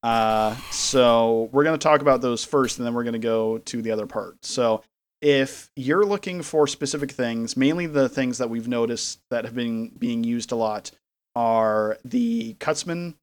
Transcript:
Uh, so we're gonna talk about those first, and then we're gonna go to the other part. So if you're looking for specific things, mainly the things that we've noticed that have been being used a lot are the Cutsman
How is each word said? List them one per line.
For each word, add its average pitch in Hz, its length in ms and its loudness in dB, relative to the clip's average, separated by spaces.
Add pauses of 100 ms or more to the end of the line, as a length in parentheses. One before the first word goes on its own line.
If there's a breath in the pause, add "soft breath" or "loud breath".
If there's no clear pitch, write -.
Uh, 110 520 2 (140)
so 117 800 4
we're 139 120 4
gonna 160 160 2
talk 151 220 4
about 131 200 4
those 120 240 -2
first, 131 320 0
and 123 80 -4
then 117 80 -2
we're 120 100 -2
gonna 117 140 -4
go 113 400 0
to 117 240 -8
the 110 100 -4
other 107 140 -2
part. - 400 -8
So 113 380 0 (380)
if 139 560 2
you're 143 280 2
looking 190 360 -4
for 151 260 2
specific 143 440 -6
things, 117 440 -4
mainly 156 300 2
the 139 240 2
things 127 300 -4
that 123 100 -2
we've 117 180 -6
noticed 117 520 -2 (120)
that 117 140 -2
have 117 100 -10
been 117 320 -4 (100)
being 117 240 -2
used 117 300 -2
a 123 60 -2
lot 107 340 -2 (420)
are 110 680 2
the 226 560 -2
Cutsman 170 640 -4